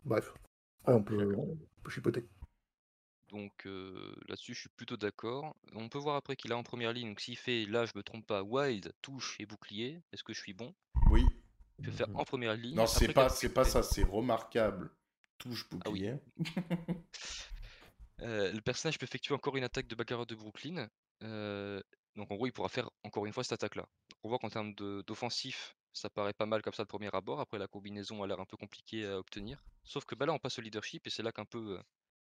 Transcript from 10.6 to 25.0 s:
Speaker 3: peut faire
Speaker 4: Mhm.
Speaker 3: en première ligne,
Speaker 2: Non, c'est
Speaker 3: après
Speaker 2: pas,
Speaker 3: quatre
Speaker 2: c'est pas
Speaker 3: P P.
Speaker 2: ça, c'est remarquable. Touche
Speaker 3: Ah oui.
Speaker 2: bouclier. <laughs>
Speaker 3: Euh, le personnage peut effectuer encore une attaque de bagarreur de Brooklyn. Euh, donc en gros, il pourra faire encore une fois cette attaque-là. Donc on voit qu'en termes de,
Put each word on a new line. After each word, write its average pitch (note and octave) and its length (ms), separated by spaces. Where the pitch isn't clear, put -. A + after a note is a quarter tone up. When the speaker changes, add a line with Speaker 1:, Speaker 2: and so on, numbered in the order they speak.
Speaker 3:
peut D3+ 100
faire A#2+ 160
Speaker 4:
Mhm. G2+ 80
Speaker 3:
en D3+ 80
première A#2+ 320
ligne, A#2+ 200
Speaker 2:
Non, A2 100
c'est - 180
Speaker 3:
après D#3 100
Speaker 2:
pas, C#3 120
Speaker 3:
quatre C3 100
Speaker 2:
c'est - 160
pas B2+ 100
Speaker 3:
P B2+ 40
P. - 60
Speaker 2:
ça, B2 100
c'est - 220
remarquable. G#2+ 840
Touche A#2+ 280
Speaker 3:
Ah G#2+ 60
oui. G2+ 200
Speaker 2:
bouclier. - 60
<laughs> F3 680
Speaker 3:
Euh, G#2 320
le G#2+ 80
personnage B2+ 380
peut - 60
effectuer C3 300
encore C3+ 220
une C3 80
attaque B2+ 240
de A2+ 80
bagarreur A#2 300
de A2+ 100
Brooklyn. A2 520
Euh, G2+ 580
donc G#2 160
en G#2 60
gros, A#2 100
il A#2+ 60
pourra F#2+ 160
faire A2+ 200
encore G#2 240
une G#2+ 60
fois B2+ 100
cette A#2+ 120
attaque-là. G#2 280
Donc - 400
on G#2+ 60
voit A#2+ 100
qu'en A2+ 120
termes G#2+ 240
de, G2+ 320